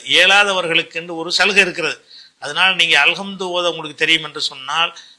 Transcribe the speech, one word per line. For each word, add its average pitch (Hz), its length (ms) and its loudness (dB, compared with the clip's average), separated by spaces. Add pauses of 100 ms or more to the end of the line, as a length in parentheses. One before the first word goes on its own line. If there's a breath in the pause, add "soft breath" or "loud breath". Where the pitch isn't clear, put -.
இயலாதவர்களுக்கு 175 880 2
என்று 170 240 -10
ஒரு 165 160 -8
சலுகை 190 300 2
இருக்கிறது. 160 440 -4 (340 loud breath)
அதனால 165 340 0
நீங்க 165 320 4
அல்ஹம்து 190 380 -2
ஓத 175 260 0
உங்களுக்கு 156 260 -8
தெரியும் 156 280 2
என்று 151 180 -10
சொன்னால், 147 560 -4 (220 loud breath)